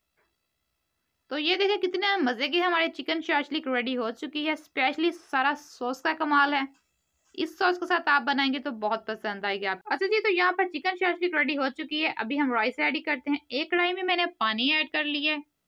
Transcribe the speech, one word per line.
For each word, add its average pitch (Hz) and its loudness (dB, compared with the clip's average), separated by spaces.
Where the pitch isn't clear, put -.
तो 285 -4
ये 311 2
देखें 403 2
कितने 381 0
मज़े 254 0
की 320 0
हमारे 339 2
चिकन 320 -4
शाशलिक 294 -2
रेडी 247 0
हो 240 -2
चुकी 294 -6
है, 311 0
specially 302 0
सारा 277 0
सॉस 254 -8
का 320 0
कमाल 294 4
है। 269 0
इस - -4
सॉस 359 2
के 349 -4
साथ 339 0
आप 285 4
बनाएंगे 269 0
तो 285 -6
बहुत 220 -2
पसंद 208 -6
आएगी 196 -2
आपको। 190 -4
अच्छा - 0
जी, 427 2
तो 427 2
यहाँ 359 4
पर 381 0
चिकन 370 -4
शाशलिक 349 0
रेडी 294 2
हो 277 0
चुकी 302 -6
है। 311 0
अभी 226 -4
हम 269 2
राइस 226 0
ऐड 294 2
ही 320 -4
करते 285 -2
हैं। 294 0
एक 311 -2
कढ़ाई 349 2
में 381 -6
मैंने 349 2
पानी 220 0
ऐड 311 2
कर 302 0
लिया 294 0
है, 294 -4